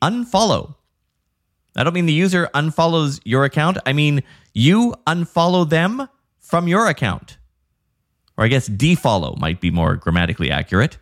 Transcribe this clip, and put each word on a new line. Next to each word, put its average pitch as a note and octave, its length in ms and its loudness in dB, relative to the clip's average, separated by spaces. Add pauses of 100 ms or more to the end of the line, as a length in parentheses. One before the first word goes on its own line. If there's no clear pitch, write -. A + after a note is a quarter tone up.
unfollow. G3 760 -2 (1000)
I A2 60 0
don't D#3+ 100 0
mean F3 140 0
the D#3+ 60 2
user F3+ 420 0
unfollows D#3 680 0
your C3 200 0
account. D#3 400 0
I C3 80 -2
mean D3 300 0 (320)
you G3 400 2 (140)
unfollow E3+ 600 0
them G3 400 -2 (300)
from E3+ 300 -4
your G3+ 180 2
account. B2 500 -4 (1000)
Or A2 80 0
I A2+ 40 4
guess C3 200 0
defollow G#2+ 720 0
might E2 200 -4
be E2+ 120 0
more E2+ 240 0
grammatically E2+ 560 -2
accurate. F#2 500 -2